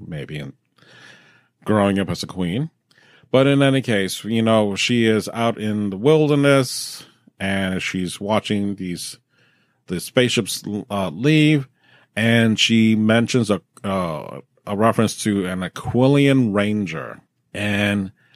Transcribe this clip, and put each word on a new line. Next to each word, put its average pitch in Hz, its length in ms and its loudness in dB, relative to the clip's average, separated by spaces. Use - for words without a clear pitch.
maybe, - 300 -10
in 139 160 -12
growing 101 340 2
up 90 120 -2
as 85 120 -6
a - 40 -8
queen. 92 420 -4
But 131 160 4
in 139 160 4
any 135 180 4
case, 101 440 -2
you 113 180 -2
know, 110 320 2
she 117 320 0
is 110 260 0
out 117 260 -2
in 104 320 -4
the 95 60 -6
wilderness, 143 1080 2
and 98 420 -2
she's 90 400 -6
watching 101 540 -2
these, 90 440 -10
the 87 140 -4
spaceships, - 640 0
uh, 98 200 -4
leave, 151 580 2
and 113 420 4
she 110 380 4
mentions 110 540 2
a, 98 120 -2
uh, 85 560 -6
a 104 100 -6
reference 110 460 2
to 101 240 0
an 92 140 -6
Aquilian 131 920 2
Ranger. 101 680 -2
And 101 560 0